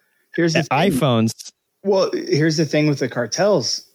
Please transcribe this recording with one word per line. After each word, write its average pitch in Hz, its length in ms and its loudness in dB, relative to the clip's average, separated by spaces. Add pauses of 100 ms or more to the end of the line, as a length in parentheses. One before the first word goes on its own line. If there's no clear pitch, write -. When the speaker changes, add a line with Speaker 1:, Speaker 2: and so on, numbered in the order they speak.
(360)
Speaker 1:
here's 170 180 2
the 139 100 2
thing. 165 280 0
Speaker 2:
iPhones. 120 600 0 (320)
Speaker 1:
Well, 196 300 2
here's 160 440 0
the 165 80 0
thing 151 220 0
with 143 120 0
the 131 100 -2
cartels 131 840 -2